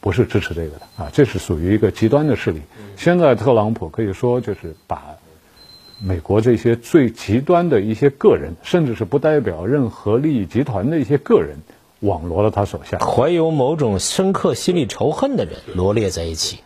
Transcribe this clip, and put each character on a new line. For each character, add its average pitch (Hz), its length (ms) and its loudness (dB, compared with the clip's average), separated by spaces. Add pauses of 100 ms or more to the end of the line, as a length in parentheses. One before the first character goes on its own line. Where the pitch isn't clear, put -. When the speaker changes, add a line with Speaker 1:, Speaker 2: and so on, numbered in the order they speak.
Speaker 1:
不 101 100 -2
是 95 140 2
支 101 160 0
持 - 140 -6
这 82 80 -6
个 78 80 -8
的， 76 120 -18 (140)
啊， 80 160 -10
这 147 120 6
是 104 140 -4
属 87 200 -4
于 90 160 2
一 110 40 2
个 98 120 2
极 110 180 0
端 147 180 2
的 135 80 2
势 - 160 -4
力。 78 100 -6 (180)
Speaker 2:
嗯。 104 80 -20 (100)
Speaker 1:
现 175 220 2
在 147 160 6
特 110 180 0
朗 110 220 2
普 85 140 -10
可 113 140 -6
以 101 100 -2
说 123 280 -2
就 107 140 -6
是 82 200 -16 (120)
把 - 160 -8 (960)
美 92 200 -4
国 101 200 2
这 117 160 4
些 117 200 2
最 123 340 2
极 110 300 -2
端 175 280 2
的 123 120 4
一 107 120 -2
些 143 160 2
个 139 280 4
人， 80 260 -6
甚 170 240 0
至 117 80 -2
是 110 100 -4
不 139 140 -2
代 156 220 2
表 87 260 -4
任 127 240 0
何 - 260 -2
利 143 200 0
益 98 100 -2
集 107 180 0
团 101 260 -2
的 165 80 0
一 139 60 0
些 139 140 2
个 214 220 4
人， 73 180 -6 (420)
网 87 280 -2
罗 87 140 0
了 107 100 4
他 101 120 2
手 95 200 -8
下。 - 140 -6
Speaker 3:
怀 131 320 0
有 165 200 0
某 147 240 0
种 117 240 0
深 190 340 -2
刻 170 220 0
心 175 220 -2
理 151 100 0
仇 117 240 -2
恨 269 260 -2
的 131 80 0
人 82 100 -12 (200)
罗 92 180 0
列 104 180 0
在 85 120 -6
一 82 140 -6
起。 - 300 -6